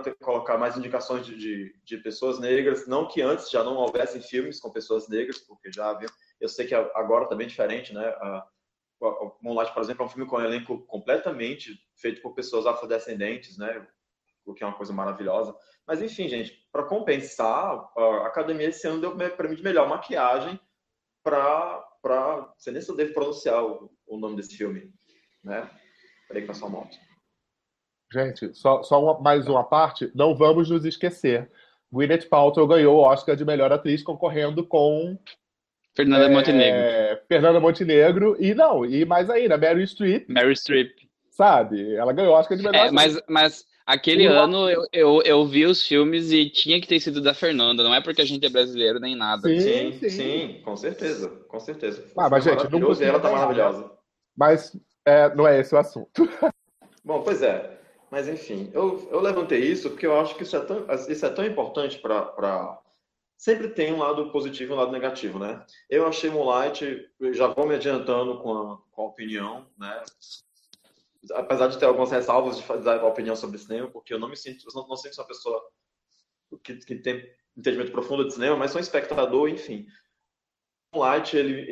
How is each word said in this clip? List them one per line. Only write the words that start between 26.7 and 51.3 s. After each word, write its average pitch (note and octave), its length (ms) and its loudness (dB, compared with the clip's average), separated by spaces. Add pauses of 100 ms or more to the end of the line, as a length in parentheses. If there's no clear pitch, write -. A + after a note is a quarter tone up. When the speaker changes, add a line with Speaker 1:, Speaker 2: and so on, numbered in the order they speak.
Speaker 1:
moto. - 260 -14 (1160)
Speaker 2:
Gente, B2+ 420 -6
só, C3+ 280 2
só C#3+ 200 4
uma, D#3 180 2
mais C#3+ 260 2
uma C3 160 2
parte, D3+ 520 0
não D3 200 2
vamos D#3+ 360 4
nos E3 140 0
esquecer. D#3 680 -2 (420)
Gwyneth D3 360 0
Paltrow D3 380 6
ganhou D3+ 300 8
o D3+ 60 8
Oscar C#3 340 4
de D3 80 -6
melhor C#3 280 2
atriz D3 300 0
concorrendo D#3 640 -4
com D#3+ 500 2 (800)
Speaker 3:
Fernanda C#3 300 6
Speaker 2:
é, - 20 6
Speaker 3:
Montenegro. B2 1000 4
Speaker 2:
Fernanda E3 320 6
Montenegro E3+ 800 4
e G3+ 140 2
não, A#3 300 4
e C#3 200 0
mais F3 260 2
ainda, A#3 260 2
Meryl E3+ 300 4
Streep. G3 420 -2
Speaker 3:
Meryl B2+ 280 4
Streep. C3 340 0 (400)
Speaker 2:
Sabe? A2 640 4
Ela A#2+ 180 0
ganhou F3+ 200 4
o D#3+ 40 10
Oscar D#3+ 200 4
de G3 80 -6
melhor G3+ 140 0
Speaker 3:
É, - 80 8
Speaker 2:
atriz. C3+ 80 0
Speaker 3:
mas, D#3 340 4
mas D#3 360 2 (220)
aquele E3 420 2
Speaker 2:
Uhum. D3+ 60 6
Speaker 3:
ano F3+ 360 4
eu, E3+ 120 2 (100)
eu, D#3 300 6
eu D3+ 240 4
vi C#3+ 200 2
os F3+ 200 2
filmes D#3+ 460 2
e D3+ 180 4
tinha E3 300 0
que F3 80 -12
ter E3+ 120 2
sido D3 200 -4
da C#3 120 2
Fernanda, A#2+ 520 0
não A#2+ 100 2
é C3+ 60 4
porque D#3 220 -4
a - 40 4
gente C#3+ 180 -4
é C3+ 60 0
brasileiro B2 480 0
nem B2+ 180 -6
nada. G#2+ 320 -2
Speaker 2:
Sim, E3 120 2
Speaker 1:
Sim, A#3 320 0
Speaker 2:
sim. A3 180 -6
Speaker 1:
sim, D3 540 -6
com G#2 120 -10
certeza, C3 520 -8 (200)